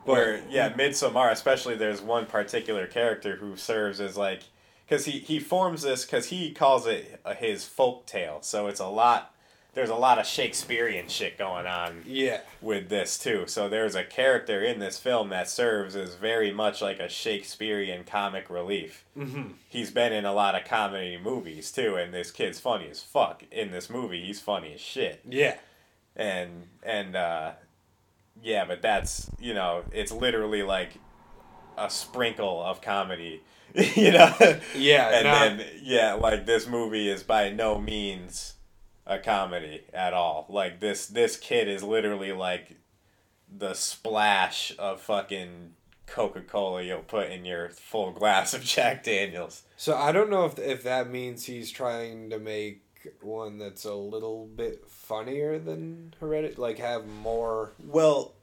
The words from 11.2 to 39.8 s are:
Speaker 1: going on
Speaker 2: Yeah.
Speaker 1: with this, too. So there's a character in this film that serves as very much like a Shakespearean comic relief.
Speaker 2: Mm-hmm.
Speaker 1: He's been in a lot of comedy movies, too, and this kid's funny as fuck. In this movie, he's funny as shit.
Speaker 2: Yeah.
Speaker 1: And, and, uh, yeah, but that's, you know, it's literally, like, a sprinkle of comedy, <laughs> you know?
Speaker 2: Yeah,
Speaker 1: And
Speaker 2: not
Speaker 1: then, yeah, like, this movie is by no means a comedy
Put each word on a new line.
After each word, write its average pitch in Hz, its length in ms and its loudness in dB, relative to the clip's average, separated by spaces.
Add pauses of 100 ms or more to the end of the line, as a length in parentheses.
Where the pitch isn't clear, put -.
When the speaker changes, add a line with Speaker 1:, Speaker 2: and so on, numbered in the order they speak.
Speaker 1:
going 90 300 -4
on 85 360 -4
Speaker 2:
Yeah. 131 360 -2 (200)
Speaker 1:
with 101 280 -2
this, 98 280 0
too. 104 300 -2
So 101 220 -2
there's 107 260 0
a 92 80 -2
character 120 580 2
in 113 200 0
this 95 180 -6
film 117 300 0
that 92 200 -4
serves 104 460 0
as 92 220 -6
very 110 340 2
much 104 320 0
like 98 160 -2
a 90 100 -4
Shakespearean 101 920 -4
comic 98 480 -4
relief. 87 540 -6 (120)
Speaker 2:
Mm-hmm. 139 360 -10 (160)
Speaker 1:
He's 117 240 -8
been 120 200 4
in 104 120 -2
a 101 100 0
lot 98 220 2
of 90 80 -2
comedy 98 520 -2
movies, 90 540 -8
too, 113 240 0
and 87 180 -4
this 90 200 -8
kid's 95 260 -6
funny 101 320 -2
as - 140 -14
fuck. 107 480 0
In 107 180 -6
this 90 180 -10
movie, 107 380 -6
he's 104 140 -10
funny 85 340 -4
as - 60 -18
shit. 110 440 -6
Speaker 2:
Yeah. 127 320 0 (600)
Speaker 1:
And, 87 520 -4 (140)
and, 101 340 -4
uh, 82 360 -2 (920)
yeah, 107 240 0
but 87 160 -6
that's, 104 560 0
you 120 160 -6
know, 87 380 0
it's 101 200 -4
literally, 110 500 0
like, 95 300 -2 (840)
a 107 100 -2
sprinkle 104 720 -2
of 92 200 -4
comedy, 92 600 -4 (160)
<laughs> - 160 -20
you 185 360 6
know? 170 240 12 (420)
Speaker 2:
Yeah, 139 320 8
Speaker 1:
And 113 160 6
Speaker 2:
not 143 340 6
Speaker 1:
then, 104 80 -8 (160)
yeah, 117 320 4
like, 107 300 2
this 113 220 4
movie 110 420 -2
is 98 140 -2
by 107 280 4
no 107 280 0
means 101 760 -6 (520)
a 95 120 -2
comedy 90 640 -2 (100)